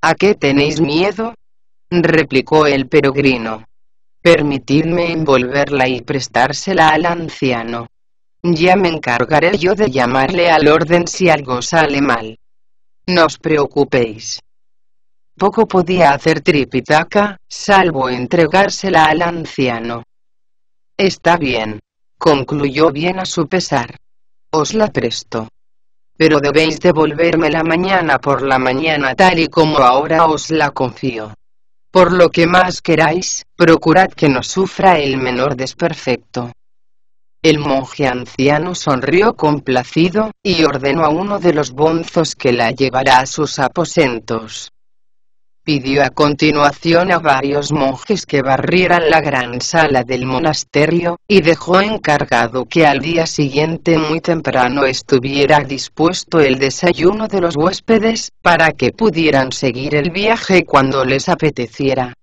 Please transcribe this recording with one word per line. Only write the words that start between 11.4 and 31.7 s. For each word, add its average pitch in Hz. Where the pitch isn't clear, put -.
sale 147
mal. 117
No 175
os 151
preocupéis". 135
Poco 208
podía 180
hacer 151
Tripitaka, 156
salvo 175
entregársela 165
al 156
anciano. 127
"Está 180
bien", 113
concluyó 147
bien 170
a 185
su 170
pesar. 147
"Os 151
la 220
presto. 113
Pero 151
debéis 147
devolvérmela 160
mañana 165
por 131
la 135
mañana 135
tal 185
y 160
como 156
ahora 147
os 156
la 151
confío. 117